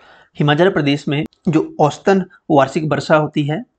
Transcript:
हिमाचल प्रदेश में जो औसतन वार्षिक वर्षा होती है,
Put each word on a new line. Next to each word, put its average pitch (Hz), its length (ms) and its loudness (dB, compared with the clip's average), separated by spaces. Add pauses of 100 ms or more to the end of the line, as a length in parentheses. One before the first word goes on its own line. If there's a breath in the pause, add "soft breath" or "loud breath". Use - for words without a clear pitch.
(360 soft breath)
हिमाचल 151 340 2
प्रदेश 143 380 -2
में 147 160 -2 (240)
जो 156 140 2 (180)
औसतन 185 440 0 (260 soft breath)
वार्षिक 147 400 2
वर्षा 143 260 0
होती 151 280 -2
है, 160 200 -6 (140)